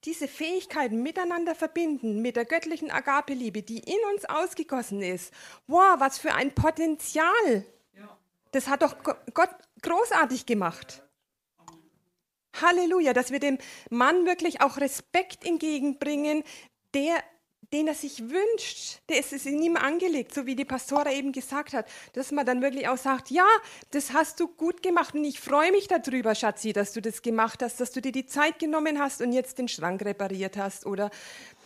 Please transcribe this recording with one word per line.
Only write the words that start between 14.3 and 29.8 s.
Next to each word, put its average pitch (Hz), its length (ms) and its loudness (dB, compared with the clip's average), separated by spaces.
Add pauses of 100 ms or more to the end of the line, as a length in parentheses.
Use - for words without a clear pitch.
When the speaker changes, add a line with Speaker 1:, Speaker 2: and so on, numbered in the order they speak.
Speaker 1:
auch 277 180 2
Respekt 349 680 -2
entgegenbringen, 294 960 -2 (520)
der, 302 280 2 (500)
den 302 160 2
er 302 60 -2
sich 277 360 -10
wünscht, 403 760 -2
der 302 100 2
es 277 140 -4
ist 277 140 -8
in 285 140 0
ihm 330 160 2
angelegt, 320 580 0
so 269 120 -4
wie 262 100 -2
die 269 80 -2
Pastora 277 480 0
eben 277 200 -4
gesagt 269 400 -6
hat, 226 140 -4 (280)
dass 269 180 -6
man 285 140 0
dann 247 160 2
wirklich 269 260 0
auch 254 80 2
sagt, 262 340 -2
„Ja, 349 160 6 (440)
das 277 220 -4
hast 302 280 0
du 330 80 0
gut 339 340 -4
gemacht 349 320 0
und 302 100 -2
ich 285 160 -6
freue 302 320 4
mich 392 160 2
darüber, 254 460 0
Schatzi, 214 380 -2
dass 202 200 0
du 226 100 -6
das 214 200 -6
gemacht 226 400 0
hast, 240 180 -6
dass 247 120 -4
du 262 80 -6
dir 262 120 -4
die 262 140 -4
Zeit 302 320 0
genommen 311 400 0
hast 277 220 -2
und 240 120 0
jetzt 247 260 -2
den 247 100 -4
Schrank 185 360 -4